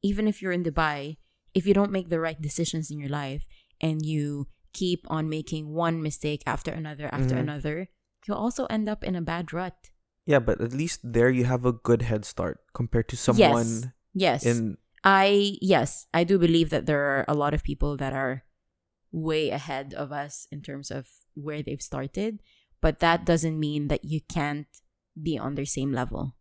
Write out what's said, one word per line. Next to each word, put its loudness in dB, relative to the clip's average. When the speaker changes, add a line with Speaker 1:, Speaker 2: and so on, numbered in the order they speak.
Speaker 1:
Even 0
if -2
you're -4
in -2
Dubai, -2
if 2
you 6
don't 4
make -6
the 0
right -4
decisions -2
in -10
your -8
life -6
and -2
you -2
keep -2
on -2
making -6
one 0
mistake -4
after -4
another, -10
after 0
Speaker 2:
Mm-hmm. 0
Speaker 1:
another, -6
you'll -2
also -2
end -2
up -6
in -4
a -4
bad -6
rut. -8
Speaker 2:
Yeah, 6
but 0
at -2
least -2
there 4
you 4
have 0
a 4
good 2
head -2
start -6
compared 0
to -8
Speaker 1:
Yes. -6
Speaker 2:
someone 4
Speaker 1:
Yes. 4
Speaker 2:
in 2
Speaker 1:
I, 6
yes, 2
I 4
do 4
believe 4
that 0
there 2
are 0
a 2
lot 2
of 0
people -2
that -4
are -4
way 0
ahead -6
of -8
us -10
in -12
terms -10
of -8
where -8
they've -8
started, -6
but 4
that 4
doesn't 2
mean -2
that 0
you -4
can't -4
be -4
on -6
their -4
same -2
level. -4